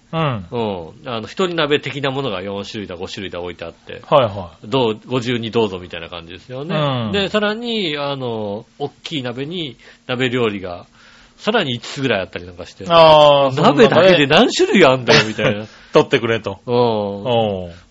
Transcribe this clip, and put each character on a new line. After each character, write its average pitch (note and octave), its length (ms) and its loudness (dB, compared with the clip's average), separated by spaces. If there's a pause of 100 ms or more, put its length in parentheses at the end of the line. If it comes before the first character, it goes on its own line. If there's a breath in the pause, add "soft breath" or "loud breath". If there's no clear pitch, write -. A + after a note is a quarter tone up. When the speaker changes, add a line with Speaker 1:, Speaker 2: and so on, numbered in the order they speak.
(140)
Speaker 1:
う D#3+ 40 -6
ん。 B2 340 -4
Speaker 2:
う B2 60 -6 (460)
ん。 B2+ 60 -12
あ A2+ 120 -8
の、 G#2 60 -12
一 F#3+ 200 -4
人 F3 80 -8
鍋 D3 240 0
的 C#3 220 -10
な C#3 100 -2
も C3+ 100 -4
の C3+ 80 -6
が F#2 120 -6
四 G2+ 220 -8
種 G#2 180 -10
類 F#2+ 60 -10
だ、 F2+ 80 -12
五 F#2 120 -10
種 - 160 -12
類 F2 80 -10
だ F2 80 -10
置 F2 140 -10
い - 20 -16
て E2+ 100 -14
あ E2 40 -10
っ - 40 -14
て。 - 320 -18
Speaker 1:
は C#3+ 180 4
い - 20 2
は G2 260 -8 (120)
い。 A2+ 40 -18
Speaker 2:
ど A#2 240 0
う、 G#2 140 -8
ご B2+ 120 -4
自 A#2+ 140 -4
由 A#2+ 80 -2
に A2+ 100 -8
ど A2+ 140 0
う G#2 60 0
ぞ F#2 100 -10
み F2+ 100 -16
た F2 80 -14
い E2 40 -12
な E2 80 -14
感 E2+ 180 -14
じ E2+ 60 -18
で F#2 60 -18
す - 100 -20
よ C3 140 -12
ね。 D#3 120 -6
Speaker 1:
う C3 340 -2
ん。 - 20 -4
Speaker 2:
で、 G3 180 -2
さ G#3+ 100 -2
ら G#3 140 0
に、 A3 440 -6
あ C#3+ 180 -6
の、 A2+ 500 -8 (120)
大 C#3+ 120 -8 (140)
き D#3+ 160 -8
い B2 40 -6
鍋 B2 220 -8
に D#3+ 320 -10 (280 soft breath)
鍋 B2+ 240 -2
料 A#2+ 180 0
理 G2+ 140 -4
が、 F2+ 240 -12 (520 soft breath)
さ - 140 -2
ら G#3+ 120 0
に B2+ 120 -4
五 A#2 120 -12
つ - 140 -12
ぐ C3 60 -2
ら G#2+ 120 0
い - 20 -4
あ - 40 -8
っ - 40 -14
た F2+ 100 -14
り F2 60 -14
な F#2 60 -18
ん F2+ 40 -20
か F2+ 100 -16
し - 80 -20
て。 - 140 -18
Speaker 1:
あ D3+ 600 8
あ、 C3 40 0
Speaker 2:
鍋 G3 360 4
だ E3 200 4
け F3 100 6
で C#3+ 100 2
何 G3 240 4
種 F#4 220 0
類 F3 120 8
あ C3 100 6
ん B2 100 -6
だ A#2 120 6
よ、 A2+ 100 2
み G#2+ 60 -6
た G#2+ 160 -2
い G#2 60 -2
な。 G#2+ 100 -10 (140)
Speaker 1:
<laughs> - 140 -12
取 D3+ 120 6
っ - 40 -10
て C3+ 100 2
く A2+ 80 -2
れ A2+ 120 0
と。 G2 260 -8
Speaker 2:
う B2+ 60 -6
ん。 A#2+ 40 2
Speaker 1:
お G#2 960 0 (200)